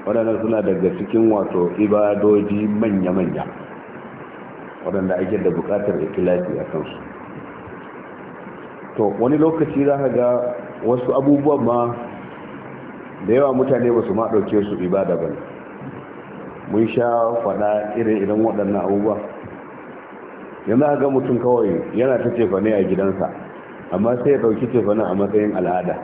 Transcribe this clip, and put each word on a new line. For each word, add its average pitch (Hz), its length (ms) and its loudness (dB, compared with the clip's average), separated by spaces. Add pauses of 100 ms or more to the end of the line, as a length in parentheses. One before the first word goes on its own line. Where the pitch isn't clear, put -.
Waɗannan 110 400 0
suna 110 160 2
daga 92 300 2 (100)
cikin, 113 320 4
wato, 92 480 2
ibadoji 104 880 4
manya-manya, 92 760 0 (1400)
waɗanda 92 400 0
ake 98 160 0
da 92 100 2
buƙatar 98 460 -2
ikhlasi 90 640 0
a 87 80 -6
kansu. - 300 -8 (2000)
To, 104 160 4
wani 127 220 4
lokaci 151 460 2
za 139 120 4
ka 139 120 0
ga 123 200 2 (560)
wasu 120 320 2
abubuwan 139 480 4
ma 120 140 2 (1500)
da 101 60 2
yawa 135 240 4
mutane 127 340 4
ba 117 160 4
su 98 80 -2
ma 110 140 0
ɗauke 107 400 2
su 101 160 -2
ibada 90 320 2
ba 82 120 -2
ne. 71 80 -6 (1300)
Mun 110 180 2
sha 120 180 0 (380)
faɗa 104 520 0
irin, 110 280 2
irin 107 180 2
waɗannan 104 340 2
abubuwa. 101 400 0 (1500)
Yanzu 117 180 4
ka 143 120 4
ga 135 120 2
mutum 131 300 2
kawai 117 380 4 (180)
yana 123 240 2
ta 120 120 0
cefane 101 420 2
a 101 120 4
gidansa, 92 440 0 (640)
amma 110 300 2
sai 143 100 4
ya 135 60 4
ɗauki 113 340 2
cefanen 107 340 2
a 90 80 -2
matsayin 101 420 2
al'ada. 90 480 0